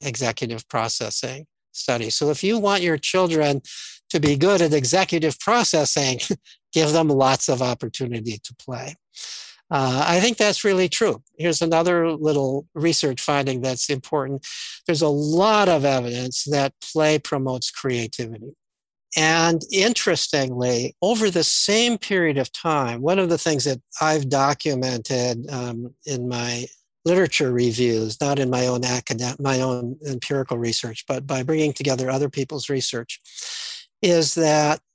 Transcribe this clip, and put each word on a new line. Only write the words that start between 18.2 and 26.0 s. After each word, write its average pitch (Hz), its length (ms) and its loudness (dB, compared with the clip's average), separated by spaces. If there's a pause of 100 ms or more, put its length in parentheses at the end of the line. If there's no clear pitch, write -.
And 165 460 4 (100)
interestingly, 135 1300 0
over 214 280 2
the 170 140 2
same 226 540 2
period 170 380 0
of 131 160 -2
time, 131 480 -2
one 170 180 2
of 180 120 2
the 170 80 2
things 147 260 0
that 131 160 -2 (200)
I've 156 280 2
documented, 127 1200 0
um, 123 440 -8 (100)